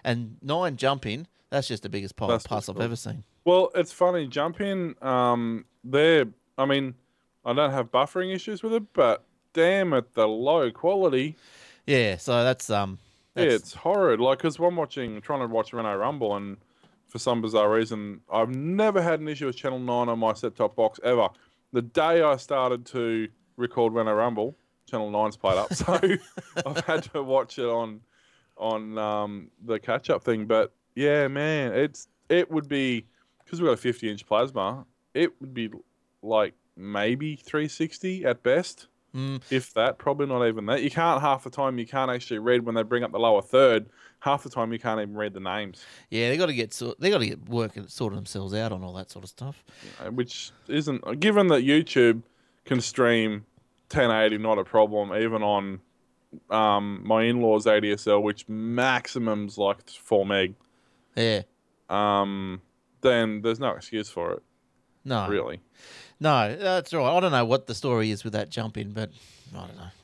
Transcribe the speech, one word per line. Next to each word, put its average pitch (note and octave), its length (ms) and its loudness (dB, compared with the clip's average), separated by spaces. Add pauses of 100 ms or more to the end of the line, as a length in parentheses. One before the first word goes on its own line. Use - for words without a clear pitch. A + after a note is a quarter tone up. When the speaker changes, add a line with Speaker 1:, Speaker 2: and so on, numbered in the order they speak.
Speaker 1:
And A#2 400 -4
Nine D3+ 340 -2
Jump C3 300 0
In, B2 200 -6 (240)
that's C3+ 180 -2
just A2+ 160 -6
the - 40 -10
biggest G2 280 -8
pile A2 120 -4
Speaker 2:
That's A#2 160 0
Speaker 1:
of - 40 -18
pus G#2+ 200 -6
I've G2 80 -10
Speaker 2:
difficult. A2+ 100 -2
Speaker 1:
ever A#2 100 -6
seen. A2 280 -12 (200)
Speaker 2:
Well, F3+ 320 4
it's F3 160 0
funny. F3+ 340 0
Jump C#3+ 340 -4
In, F#3+ 420 -4
um, A#2+ 640 0 (200)
they're, D3 420 4 (320)
I C3+ 60 2
mean, C3+ 300 0 (500)
I B2 80 -2
don't C#3+ 200 2
have B2+ 200 -2
buffering F#3 420 0
issues G3 300 -8
with A3 80 -2
it, A3+ 100 0 (120)
but B2 300 2 (280)
damn F3+ 400 2
it, B2+ 220 0
the A2 120 4
low B2+ 460 2
quality. D#3 640 0 (500)
Speaker 1:
Yeah, A#2 300 2
so A#2+ 260 0
that's, B2+ 280 0
um, G2+ 280 -2 (380)
Speaker 2:
Yeah, F3 100 2
Speaker 1:
that's C3 160 4
Speaker 2:
it's - 120 -18
horrid. E3 460 2
Like, C3 200 2
'cause D#3+ 180 -2
I'm F3 180 2
watching, B2+ 440 -6
trying C#3 200 -4
to B2 60 -2
watch A2+ 260 -2
Renault A2 260 -4
Rumble, A#2 380 -2
and G2+ 200 -8 (520)
for - 100 -12
some A#2 240 0
bizarre G#2+ 280 2
reason, G#2+ 500 -2 (120)
I've A2+ 220 2
never F#3+ 480 0
had E3 180 0
an D#3 80 -8
issue D3 180 -8
with B2 100 -4
Channel C3 240 -6
nine A#2+ 280 -2
on A#2 100 -2
my A2 140 2
set-top G#2+ 440 -4
box A2+ 280 0
ever. A#2 240 4 (440)
The A#2+ 100 0
day D#3+ 400 2
I D3 140 4
started B2+ 500 -2
to A2+ 420 -4 (280)
record A#2+ 360 0
Renault A2+ 220 0
Rumble, A2+ 420 0 (340)
Channel G#2+ 200 -4
nine's G#2 260 0
played F#2+ 220 2
up, G#2 160 -2
<laughs> - 0 -
so - 200 -2
Speaker 1:
<laughs> - 720 -2
Speaker 2:
I've D3+ 180 -4
had D#3+ 280 -2
to D3 100 -4
watch C3+ 360 0
it B2+ 80 -2
on, A#2 340 -4 (560)
on, A2 420 -4
um, G#2 520 -4 (140)
the A2+ 140 -2
catch-up B2 460 -2
thing. A2 220 0
But A2 260 4 (240)
yeah, D3 320 2
man, C#3+ 440 -2
it's, C#3 360 -2 (200)
it F3 220 2
would D#3 180 -2
be, C3 380 -2 (400)
'cause E3+ 140 -10
we've E3+ 80 2
got B2+ 60 4
a - 20 2
fifty A#2 340 -4
inch G2+ 160 -10
plasma, A#2+ 580 -2 (300)
it E3+ 260 0
would C3 140 -16
be, A#2 160 -6 (520)
like, G#2+ 320 0 (220)
maybe A2 600 -4
three D3+ 320 -4
sixty F#3 560 -6
at A#2+ 180 0
best. - 460 -2 (260)
Speaker 1:
Mm. C3+ 340 -6
Speaker 2:
If C3 260 -2
that, A#2 240 2
probably C#3+ 280 -2
not B2+ 220 0
even A2 180 -4
that. A#2+ 160 0
You C#3+ 80 -2
can't, E3 300 2
half C#3 240 0
the C3 60 -12
time, C3 280 -2
you A#2 80 -6
can't C3 240 -2
actually B2 300 -6
read A#2+ 260 2
when A#2 80 -4
they A2+ 80 2
bring A#2+ 220 0
up - 80 -6
the G#2 80 -4
lower A2 220 6
third. A#2+ 440 6 (320)
Half C#3 240 -2
the C3+ 80 -16
time, A2+ 220 -4
you A#2 80 -6
can't A2 200 -2
even G#2 140 -8
read G#2 200 -4
the G2 60 -12
names. F#2+ 440 -8 (260)
Speaker 1:
Yeah, A#2 200 0
they C#3+ 60 0
gotta E3+ 160 0
get A#2 220 -4
sor-, A#2+ 240 -8
they F3+ 120 0
gotta B2+ 160 2
get - 220 -10
working, A2 380 -4
sorting G#2 300 -6
themselves G2 380 -8
out A2 180 -2
on F#2 100 -8
all F2+ 120 -12
that F#2 180 -14
sort F#2 120 -18
of F#2 60 -18
stuff. C#3 320 -14 (220)
Speaker 2:
You - 200 -18
know, F#2 60 -10
which B2 400 -8 (160)
isn't, C#3+ 540 -4
given G3+ 280 4
that C#3+ 140 6
YouTube B2+ 600 4 (420)
can B2+ 160 0
stream A2+ 640 0 (420)
ten B2+ 220 2
eighty, A2 280 4
not A2 200 2
a F#2+ 60 -2
problem, G#2 500 2
even A2 300 0
on, G2 360 -2 (720)
um, G2+ 540 2
my A2 200 2
in-laws' A#2 420 2
A G#2+ 140 6
D G#2 120 0
S G#2 160 -2
L, G#2 120 6
which G#2+ 280 -4
maximum's, A2+ 1080 -2
like, G2+ 320 -2
four G2 360 0
meg. G2 280 0 (600)
Speaker 1:
Yeah. A2+ 260 2 (460)
Speaker 2:
Um, G2 720 0 (420)
then A2+ 400 2
there's A2+ 180 -2
no C3 100 -2
excuse G#2+ 380 -8
for - 240 -6
it. - 100 -8 (640)
Speaker 1:
No. A2+ 240 -2
Speaker 2:
Really. F2+ 320 -4 (580)
Speaker 1:
No, B2 380 2
that's F#3 380 -2
right. C#3+ 220 2
I F3+ 40 6
don't F3+ 120 2
know B2 120 4
what B2 220 2
the A#2 80 -8
story A2+ 360 0
is G2+ 140 -6
with A2 80 -6
that G#2 160 -4
jump A2 300 -8
in, G#2 140 -8
but G#2+ 180 -6 (440)
I F2+ 120 -14
don't F2+ 100 -20
know. F2+ 120 -18 (160)